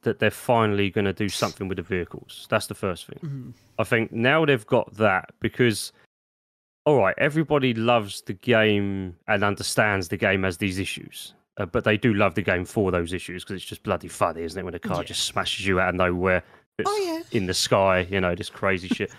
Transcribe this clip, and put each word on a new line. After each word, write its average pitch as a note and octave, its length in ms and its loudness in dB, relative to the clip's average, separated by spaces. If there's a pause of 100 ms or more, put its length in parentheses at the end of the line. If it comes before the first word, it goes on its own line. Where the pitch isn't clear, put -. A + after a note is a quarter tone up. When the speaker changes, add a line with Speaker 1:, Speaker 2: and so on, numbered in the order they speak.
Speaker 1:
that A2+ 160 -2
they're G#2+ 120 4
finally G#2+ 600 2
gonna G2 220 0
do G2+ 160 -4
something F#2+ 400 -4
with F#2 80 -6
the F2+ 60 -6
vehicles. - 640 -8
That's A2 180 0
the G#2+ 80 -10
first F#2 320 -6
thing. - 160 -18
Speaker 2:
Mm-hmm. C#3 280 -12 (280)
Speaker 1:
I A2 60 0
think A2+ 280 0
now C3 340 4
they've C3+ 200 2
got - 280 0
that G2+ 360 2 (100)
because, A#2 520 0 (960)
all D3 100 6
right, F#2+ 220 4
everybody C#3+ 560 2
loves A2+ 480 0
the A#2+ 120 -10
game G2+ 840 2 (120)
and G#2 160 2
understands G2+ 640 0
the G#2 80 -4
game F#2+ 280 2
has F#2 120 -2
these F#2+ 220 -2
issues, - 560 -10 (240)
uh, G2+ 80 -4
but A2 180 -2
they G#2+ 140 4
do A2+ 160 2
love G2+ 220 2
the G2+ 60 -2
game F2+ 220 0
for F#2 260 0
those F2 220 -2
issues F2+ 320 -10
'cause G2 120 -10
it's F2 100 -12
just - 160 -14
bloody F#2 260 -4
funny, E2 340 -2
isn't E2+ 160 -8
it, F2+ 60 -6
when - 100 -8
a F2 40 -10
car F#2 240 -4
Speaker 2:
Yeah. - 60 -12
Speaker 1:
just - 180 -6
smashes F#2+ 400 -4
you F#2+ 120 2
out F#2 120 2
of F2+ 60 -2
nowhere, F2+ 460 2 (360)
it's - 120 -4
Speaker 2:
Oh, G#4 140 -2
yeah. E4 340 -4
Speaker 1:
in F#2 80 0
the F#2 80 -2
sky, F#2+ 560 2
you G2 100 0
know, F2+ 140 0
this - 160 -8
crazy F#2+ 380 -2
shit. - 300 -4